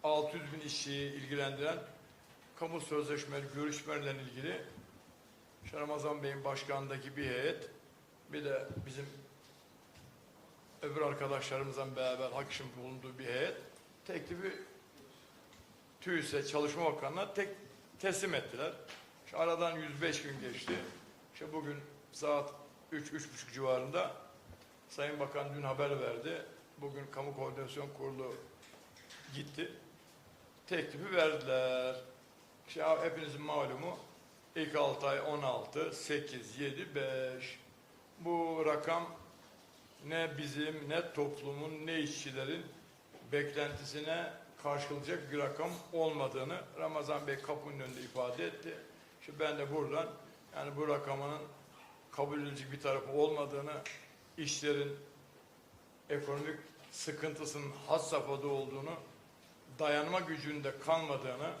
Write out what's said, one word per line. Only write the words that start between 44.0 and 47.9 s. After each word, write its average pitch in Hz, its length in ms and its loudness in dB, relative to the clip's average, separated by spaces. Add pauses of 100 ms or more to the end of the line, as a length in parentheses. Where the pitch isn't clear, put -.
karşılayacak 143 680 0
bir 147 80 2
rakam 151 300 2 (240)
olmadığını 147 680 2 (180)
Ramazan 147 480 0
Bey 139 140 0
kapının 147 380 -4
önünde 127 220 -6